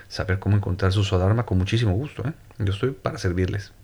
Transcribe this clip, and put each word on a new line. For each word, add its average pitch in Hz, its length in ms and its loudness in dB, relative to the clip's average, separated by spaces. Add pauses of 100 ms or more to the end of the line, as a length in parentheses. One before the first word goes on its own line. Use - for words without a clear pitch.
saber 92 300 -2
cómo 101 180 2
encontrar 95 340 0
su 101 120 2
Swadharma, 98 420 2
con 92 120 0
muchísimo 101 360 2
gusto, 127 340 -4
¿eh? 165 60 -4 (240)
Yo 98 160 0
estoy 127 180 -2
para 147 260 -6
servirles. 92 540 -2 (120)